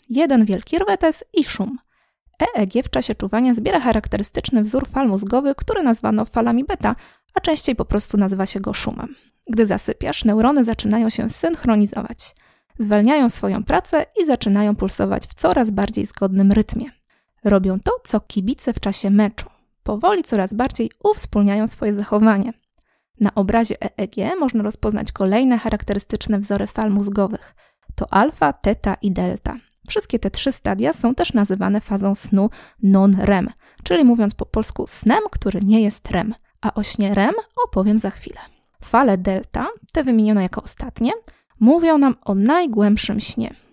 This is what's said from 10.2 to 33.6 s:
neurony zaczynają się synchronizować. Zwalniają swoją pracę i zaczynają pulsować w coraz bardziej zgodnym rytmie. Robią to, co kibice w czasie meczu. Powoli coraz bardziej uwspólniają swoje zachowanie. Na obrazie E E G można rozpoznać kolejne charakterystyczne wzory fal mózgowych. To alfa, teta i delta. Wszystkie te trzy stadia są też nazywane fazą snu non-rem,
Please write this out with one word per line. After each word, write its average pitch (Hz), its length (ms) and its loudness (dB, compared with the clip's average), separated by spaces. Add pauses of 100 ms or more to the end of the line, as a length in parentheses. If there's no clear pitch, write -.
neurony 233 400 4
zaczynają 220 460 0
się - 180 -4
synchronizować. 214 1080 -2 (440)
Zwalniają 226 500 4
swoją 196 360 -4
pracę 320 420 0 (160)
i - 20 -2
zaczynają 208 520 2
pulsować 196 500 -4
w - 80 -20
coraz 285 360 2
bardziej 202 360 -2
zgodnym 196 460 2
rytmie. 226 380 0 (540)
Robią 190 360 2
to, 415 120 0 (120)
co - 160 -2
kibice 214 520 -4
w - 80 -10
czasie 196 300 -2
meczu. 202 360 2 (360)
Powoli 320 420 0
coraz 196 300 -2
bardziej 233 360 -2 (140)
uwspólniają 214 600 2
swoje 214 280 -4
zachowanie. 208 580 2 (680)
Na 202 140 2
obrazie 214 480 0
E - 140 -8
E 214 120 -4
G 311 280 -4
można 247 260 0
rozpoznać 208 500 -4
kolejne 226 460 2
charakterystyczne 208 800 -4
wzory 202 280 -2
fal 214 240 -2
mózgowych. 202 640 -2 (400)
To - 180 -6
alfa, 196 400 2
teta - 500 -2
i 202 80 0
delta. 180 460 -4 (320)
Wszystkie - 300 -4
te 196 120 -4
trzy - 220 -2
stadia 214 400 -2
są 247 220 0
też - 180 -2
nazywane 202 480 0
fazą 196 340 -2
snu 196 360 0 (320)
non-rem, 196 680 4 (320)